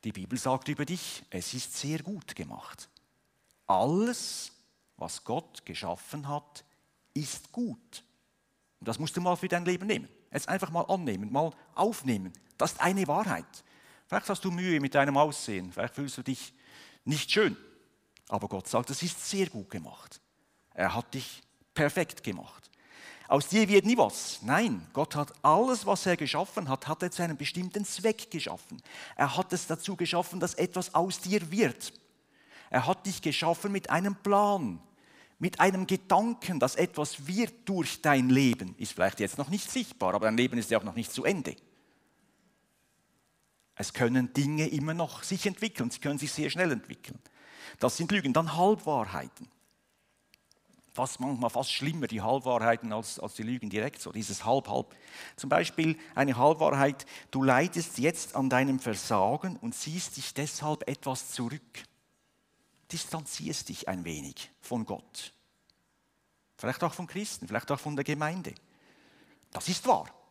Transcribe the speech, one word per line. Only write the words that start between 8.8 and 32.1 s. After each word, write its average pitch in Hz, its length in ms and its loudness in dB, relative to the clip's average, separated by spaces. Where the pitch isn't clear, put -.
das 131 120 -2
musst 156 180 -4
du 180 40 -2
mal 180 140 4
für 190 120 -6
dein 175 180 0
Leben 180 220 0
nehmen. - 220 -2
Jetzt - 180 -4
einfach 185 200 -2
mal 165 180 0
annehmen, 107 440 -2
mal 151 200 2
aufnehmen. 127 580 0
Das - 160 2
ist - 80 -4
eine 190 260 2
Wahrheit. 151 560 -2
Vielleicht - 220 -2
hast 196 140 -2
du 190 80 0
Mühe 175 280 2
mit 139 160 0
deinem 139 220 4
Aussehen, 107 540 0
vielleicht 101 240 -4
fühlst 143 220 -8
du 127 60 -10
dich - 300 -6
nicht 147 260 -2
schön. 190 260 4
Aber 104 180 -2
Gott 95 200 -6
sagt, - 220 0
es 143 140 -4
ist - 260 -6
sehr 190 180 2
gut 104 220 -10
gemacht. - 520 -12
Er 90 200 2
hat - 180 -6
dich - 280 -10
perfekt 156 500 0
gemacht. - 460 -10
Aus 143 200 4
dir 214 220 6
wird 196 160 10
nie 233 120 4
was. - 440 2
Nein, 127 500 2
Gott 147 240 -2
hat 147 180 -2
alles, 220 420 6
was 196 200 2
er 180 120 4
geschaffen 160 500 -2
hat, 135 200 -2
hat 156 160 -2
er 180 80 0
zu - 120 -2
einem 160 140 -2
bestimmten 180 480 -4
Zweck 220 440 -2
geschaffen. - 520 -8
Er 139 220 2
hat 185 160 0
es - 120 -2
dazu 165 300 -4
geschaffen, 175 440 0
dass 175 160 0
etwas 180 380 -2
aus 180 280 2
dir 180 280 0
wird. 175 440 2